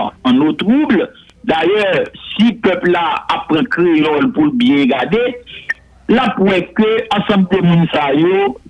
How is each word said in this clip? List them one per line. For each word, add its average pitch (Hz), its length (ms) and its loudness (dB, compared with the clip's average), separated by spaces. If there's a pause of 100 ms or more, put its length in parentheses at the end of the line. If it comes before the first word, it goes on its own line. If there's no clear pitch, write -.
(160)
an 127 180 0
nou 151 240 0
twouble. 233 480 0 (320)
Dayè, 175 680 0 (220)
si 226 260 0
pèp 180 320 -2
la 170 400 -2
aprann - 440 -4
kreyòl 151 640 0
pou 147 200 0
l 127 60 -4
byen 127 340 2
gade, 131 300 0 (880)
la 240 220 2
pou 196 220 0 (160)
ke 220 220 0 (160)
ansanm 202 420 0
de 190 140 0
moun 170 260 4
sa 147 240 -2
yo, 180 440 2 (140)